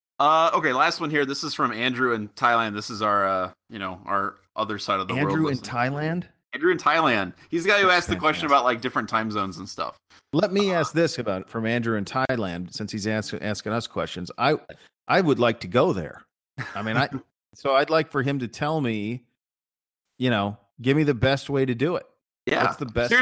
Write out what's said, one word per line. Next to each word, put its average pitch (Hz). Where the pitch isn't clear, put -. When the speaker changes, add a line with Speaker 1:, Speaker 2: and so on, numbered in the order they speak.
Speaker 1:
Uh, 160
okay, 160
last 151
one 156
here. 147
This 139
is 147
from 131
Andrew 123
in 107
Thailand. 117
This 104
is 107
our, 104
uh, 92
you 110
know, 95
our 98
other 107
side 98
of 95
the 98
world 139
Speaker 2:
Andrew 156
in 139
Speaker 1:
listening. -
Speaker 2:
Thailand? 143
Speaker 1:
Andrew 151
in 170
Thailand. 135
He's 165
the 190
guy 202
who 196
Speaker 2:
That's 175
Speaker 1:
asked -
the -
question 156
Speaker 2:
fantastic. 156
Speaker 1:
about, 135
like, 120
different 123
time 110
zones 98
and 95
stuff. -
Speaker 2:
Let 175
me 196
Speaker 1:
Uh, 180
Speaker 2:
ask 151
this 165
about, 98
from 113
Andrew 113
in 101
Thailand, 98
since 107
he's 107
ask-, 110
asking 101
us 113
questions. 87
I, 135
I 175
would 135
like 117
to -
go 123
there. 85
I 101
mean, 110
I, 135
Speaker 1:
<laughs> -
Speaker 2:
so 139
I'd 147
like 156
for 139
him 139
to 120
tell 156
me, 113
you 127
know, 104
give 127
me 156
the 143
best 131
way 135
to 131
do 143
it. -
Speaker 1:
Yeah, 143
Speaker 2:
What's -
the 143
best 120
way? 233